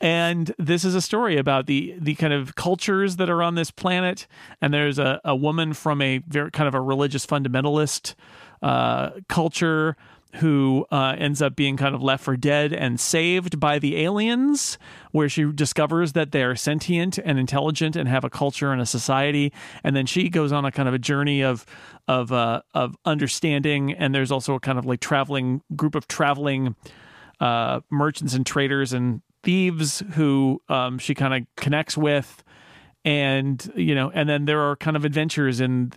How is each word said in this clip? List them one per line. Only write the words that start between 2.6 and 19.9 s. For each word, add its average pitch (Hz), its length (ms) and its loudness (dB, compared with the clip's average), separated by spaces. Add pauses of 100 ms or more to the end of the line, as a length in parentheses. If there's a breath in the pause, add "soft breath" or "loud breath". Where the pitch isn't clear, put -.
that 180 120 0
are 170 140 2
on 170 140 0
this 165 160 -2
planet. 180 560 -2 (320 loud breath)
And 143 120 0
there's 147 280 2
a, 135 240 0
a 147 100 2
woman 156 380 0
from 147 280 -2
a 131 180 2
very 147 340 -4
kind 151 160 2
of 131 80 -2
a 131 40 0
religious 135 460 0
fundamentalist, 143 880 0 (480 loud breath)
uh, 127 480 0 (180)
culture 160 680 0 (400 soft breath)
who, 139 560 4
uh, 135 260 0
ends 143 240 -2
up 135 140 0
being 139 200 0
kind 139 160 0
of 123 120 -4
left 135 180 0
for 131 140 0
dead 147 360 2
and 123 280 -2
saved 175 580 0
by 147 220 2
the 147 240 0
aliens, 240 760 0 (320 loud breath)
where 151 180 2
she 151 240 0
discovers 151 600 0
that 151 180 0
they're 127 240 0
sentient 170 640 -2
and 151 200 0
intelligent 147 580 0
and 143 120 -2
have 127 140 2
a 127 80 -4
culture 139 420 -2
and 127 80 0
a 117 60 -2
society. 139 640 0 (300 loud breath)
And 139 140 0